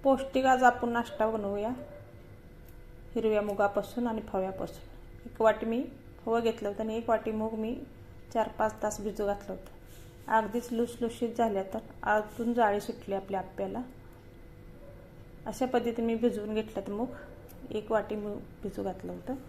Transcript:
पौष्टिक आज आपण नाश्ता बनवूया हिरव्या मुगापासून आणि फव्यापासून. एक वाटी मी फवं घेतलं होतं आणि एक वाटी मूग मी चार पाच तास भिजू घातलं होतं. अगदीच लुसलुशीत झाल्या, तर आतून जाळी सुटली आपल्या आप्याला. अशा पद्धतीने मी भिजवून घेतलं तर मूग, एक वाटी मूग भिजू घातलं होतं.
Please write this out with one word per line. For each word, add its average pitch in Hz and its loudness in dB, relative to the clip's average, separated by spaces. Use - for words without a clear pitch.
पौष्टिक 262 4
आज 254 8
आपण 240 8
नाश्ता 233 2
बनवूया 208 0
हिरव्या 214 4
मुगापासून 202 2
आणि 220 -2
फव्यापासून. - -6
एक - -10
वाटी 220 8
मी 226 2
फवं 226 4
घेतलं 226 0
होतं 202 -2
आणि 220 -2
एक 233 -2
वाटी 220 4
मूग 220 -2
मी 220 -2
चार 220 2
पाच 214 0
तास 208 -2
भिजू 202 -2
घातलं 196 -2
होतं. - -8
अगदीच 220 2
लुसलुशीत 233 0
झाल्या, 208 4
तर 220 -2
आतून 214 2
जाळी 208 6
सुटली 202 -4
आपल्या 196 -2
आप्याला. 196 -4
अशा 240 0
पद्धतीने 233 2
मी 226 4
भिजवून 214 2
घेतलं 214 -2
तर 202 -4
मूग, 240 -2
एक 214 -2
वाटी 214 2
मूग 208 -4
भिजू 202 -4
घातलं 185 -4
होतं. 180 -6